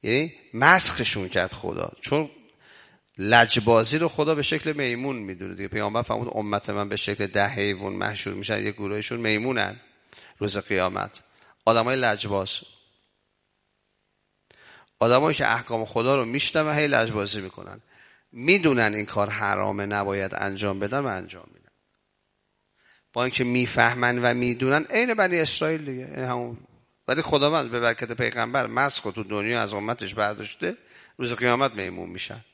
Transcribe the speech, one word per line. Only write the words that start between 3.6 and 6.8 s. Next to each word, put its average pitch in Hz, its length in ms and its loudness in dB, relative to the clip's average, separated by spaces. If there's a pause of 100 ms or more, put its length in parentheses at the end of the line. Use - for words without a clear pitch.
رو 165 100 2
خدا 156 280 0
به 143 60 -2
شکل 156 320 -2
میمون 131 420 -4
می‌دونه 95 400 -10
دیگه. 98 120 -8
پیامبر 107 340 -2
فرمود 117 300 -4
امت 104 380 -4
من 101 200 -4